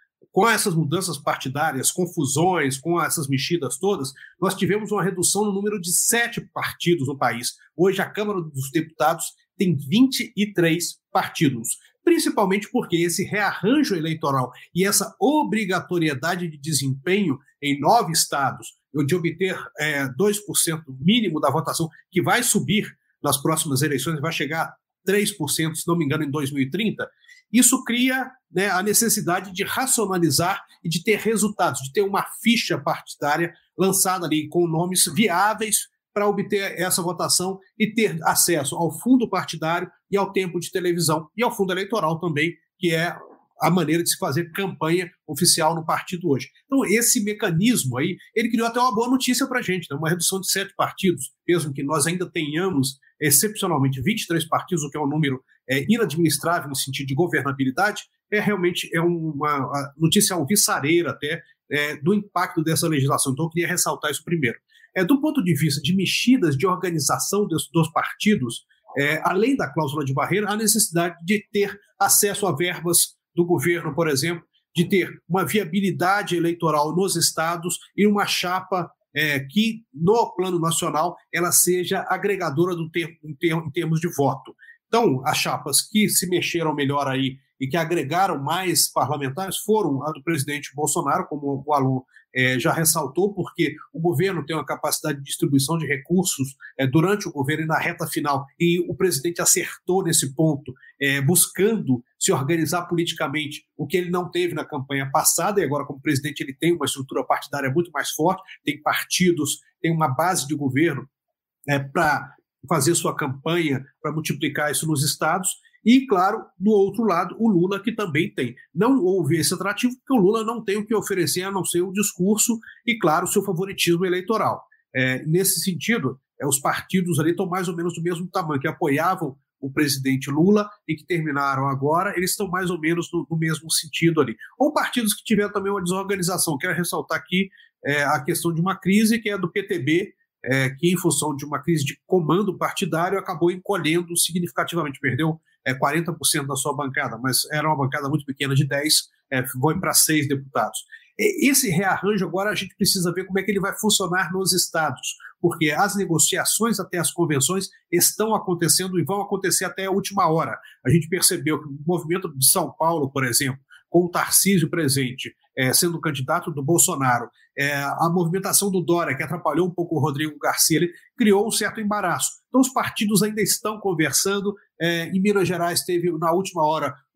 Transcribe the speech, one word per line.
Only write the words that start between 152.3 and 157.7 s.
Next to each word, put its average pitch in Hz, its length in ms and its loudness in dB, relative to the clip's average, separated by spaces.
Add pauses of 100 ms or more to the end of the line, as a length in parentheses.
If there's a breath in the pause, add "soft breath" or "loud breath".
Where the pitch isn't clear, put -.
a 185 40 -2
gente - 220 -8
precisa 180 360 2
ver 185 140 -4
como 190 120 -2
é 185 40 0
que 220 80 -2
ele 196 100 2
vai 190 180 -2
funcionar 185 540 0
nos 185 220 0
estados, 160 640 -2 (240 loud breath)
porque 165 320 2
as 196 240 2
negociações 185 840 0
até 180 200 -4
as 160 120 0
convenções 170 580 0 (240 soft breath)